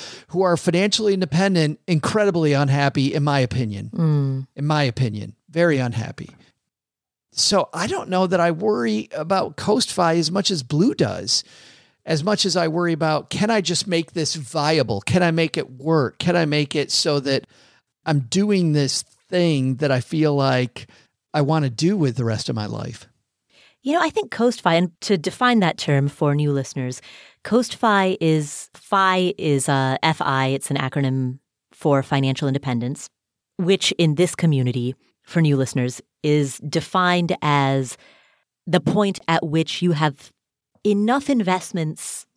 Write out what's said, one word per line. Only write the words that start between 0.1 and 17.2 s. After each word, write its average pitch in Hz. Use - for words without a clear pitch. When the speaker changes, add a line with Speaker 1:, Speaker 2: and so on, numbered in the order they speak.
Speaker 1:
who 180
are 175
financially 196
independent, 180
incredibly 170
unhappy, 139
in 151
my 143
opinion. 113
Speaker 2:
Mm. 139
Speaker 1:
In 143
my 151
opinion, 107
very 165
unhappy. 117
So -
I 170
don't 339
know 185
that 175
I 170
worry 214
about 160
Coast -
Fi 170
as 165
much 196
as 156
Blue 160
does, 98
as 156
much 208
as 180
I 170
worry 170
about, 156
can 214
I 220
just 165
make 165
this 160
viable? 143
Can -
I 175
make 160
it 156
work? 135
Can 175
I 170
make 147
it 147
so 147